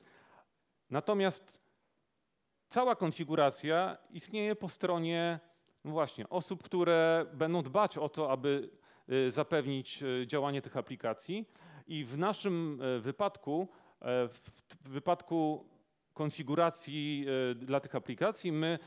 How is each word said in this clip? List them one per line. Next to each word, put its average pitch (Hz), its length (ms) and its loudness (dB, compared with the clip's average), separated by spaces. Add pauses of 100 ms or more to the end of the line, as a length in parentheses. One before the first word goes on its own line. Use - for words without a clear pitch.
(880)
Natomiast 190 720 0 (1080)
cała 247 260 2
konfiguracja 156 1000 2 (120)
istnieje 208 460 -2
po 196 140 -8
stronie, 170 720 0 (460)
no 151 60 -6
właśnie, 151 380 -2
osób, 175 340 -4
które 165 720 4
będą 160 300 0
dbać 180 340 2
o 147 120 -2
to, 147 220 0
aby, 139 380 0 (400)
y, 131 220 2
zapewnić, 139 720 -2
y, 127 240 -2
działanie 143 340 0
tych - 160 -8
aplikacji. 131 680 -4 (420)
I 151 180 -6
w 123 120 -8
naszym, 170 640 -2
y, 127 180 0
wypadku, 160 680 -2 (320)
e, 123 280 2
w, - 240 -16 (320)
w 135 60 -18
wypadku 156 800 0 (440)
konfiguracji, 151 1120 -2 (260)
e, 120 40 -2
dla 135 240 0
tych - 160 -8
aplikacji 175 560 -2
my 160 360 0